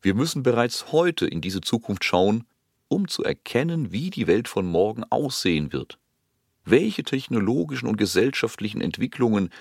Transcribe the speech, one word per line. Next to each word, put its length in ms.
Wir 120
müssen 300
bereits 480
heute 360
in 140
diese 200
Zukunft 420
schauen, 420
um 200
zu 160
erkennen, 680
wie 180
die 180
Welt 200
von 180
morgen 440
aussehen 640
wird, 260
welche 400
technologischen 840
und 100
gesellschaftlichen 840
Entwicklungen 680